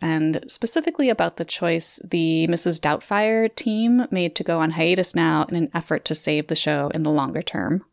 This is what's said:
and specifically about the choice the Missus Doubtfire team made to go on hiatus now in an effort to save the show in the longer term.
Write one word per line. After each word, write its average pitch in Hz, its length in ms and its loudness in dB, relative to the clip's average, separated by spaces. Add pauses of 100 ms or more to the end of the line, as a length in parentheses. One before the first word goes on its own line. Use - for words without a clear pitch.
and 160 440 0
specifically 302 600 0
about 190 300 0
the 170 80 -6
choice - 580 -2
the 165 440 2
Missus 170 340 0
Doubtfire 220 760 0
team 233 560 2
made 175 240 -2
to - 80 -6
go 165 160 0
on 160 120 0
hiatus 175 440 2
now 160 300 2
in - 100 -4
an 165 180 0
effort 165 300 -4
to 160 120 -2
save 151 320 0
the 160 80 -4
show 147 380 -2
in 160 100 -2
the 151 80 0
longer 147 300 0
term. 190 520 -4